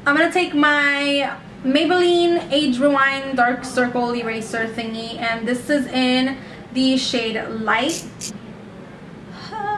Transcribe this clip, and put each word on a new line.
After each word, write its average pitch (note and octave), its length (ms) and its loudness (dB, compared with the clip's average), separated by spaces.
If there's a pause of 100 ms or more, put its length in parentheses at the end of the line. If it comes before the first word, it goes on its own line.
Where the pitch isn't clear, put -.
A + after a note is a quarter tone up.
I'm C#4+ 120 4
gonna E4 140 4
take F4 220 0
my C#4+ 840 2 (260)
Maybelline F4 880 4
Age C#4 280 2
Rewind C4+ 580 2
Dark B3 260 2
Circle A#3+ 520 0
Eraser A3+ 520 -4
thingy, A3+ 500 -8
and A3+ 300 -2
this B3 220 -2
is D4 180 2
in B3+ 500 2 (360)
the C4 240 4
shade A3+ 520 -2
Light. A3 840 -2 (1400)